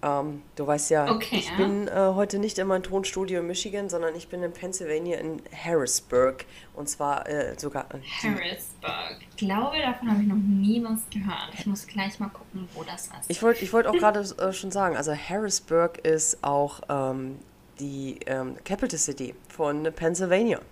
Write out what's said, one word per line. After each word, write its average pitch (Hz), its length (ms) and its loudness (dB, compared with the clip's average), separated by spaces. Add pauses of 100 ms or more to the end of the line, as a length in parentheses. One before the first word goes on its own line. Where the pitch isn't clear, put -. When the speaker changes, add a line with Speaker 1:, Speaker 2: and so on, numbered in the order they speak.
Speaker 1:
Ähm, 147 400 -2 (140)
du 147 100 -4
weißt 147 240 2
ja, 151 200 6
Speaker 2:
Okay, 220 280 0
Speaker 1:
ich - 100 -2
Speaker 2:
ja. 175 80 -2
Speaker 1:
bin, 202 320 2
äh, 190 260 4
heute 202 240 2
nicht 208 200 0
in 190 100 2
meinem 185 140 4
Tonstudio 185 580 -2
in 170 60 -2
Michigan, 196 420 -4
sondern 170 260 0
ich 170 140 -10
bin 180 140 -6
in 170 100 -2
Pennsylvania 175 640 -4
in 160 220 -6 (240)
Harrisburg. 131 800 2 (300)
Und 147 160 -8
zwar, 143 380 0
äh, 147 300 -2
sogar, - 360 -6
äh, 139 40 -10 (240)
die 220 60 -2
Speaker 2:
Harrisburg. - 880 -6 (140)
Ich - 80 -18
glaube, 226 400 0
davon 247 320 -2
habe 208 100 4
ich 208 80 4
noch 202 80 2
nie 202 480 4
was 220 160 -2 (100)
gehört. 196 440 -4
Ich - 120 -12
muss 202 200 -2
gleich 202 340 -4
mal 202 80 -4
gucken, 185 460 -12
wo 160 100 -10
das 175 220 -10
ist. - 60 -14 (160)
Speaker 1:
Ich 165 140 -2
wollt, 233 200 4
ich 185 100 -4
wollt 226 140 6
auch - 60 2
Speaker 2:
<laughs> 349 60 4
Speaker 1:
gerade, 208 220 6
äh, 190 320 -2
schon 185 180 -6
sagen, 185 280 2
also 147 180 0
Harrisburg 170 920 2
ist 156 380 2
auch, 143 460 2
ähm, 135 480 -2 (420)
die, 139 460 -6
ähm, 131 380 -4
Capital 196 340 -2
City - 360 -4 (140)
von 147 340 -2 (120)
Pennsylvania. 180 680 2 (120)